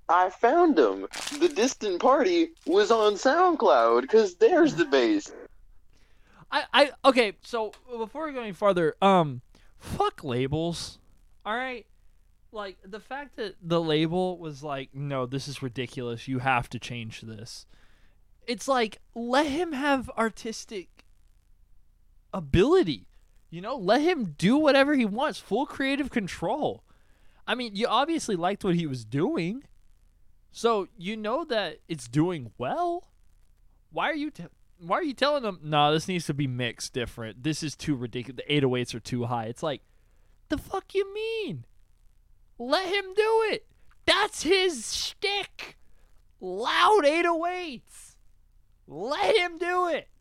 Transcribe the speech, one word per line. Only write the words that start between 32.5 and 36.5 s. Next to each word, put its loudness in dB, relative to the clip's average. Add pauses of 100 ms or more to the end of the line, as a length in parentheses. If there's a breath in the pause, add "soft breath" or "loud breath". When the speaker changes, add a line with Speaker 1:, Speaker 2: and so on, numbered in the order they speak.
Speaker 2:
well. -4 (800)
Why -2
are -4
you -6
te-, -16 (340)
why -2
are -2
you -2
telling 0
him, -6
"No, 4
this 0
needs -4
to -2
be 0
mixed -6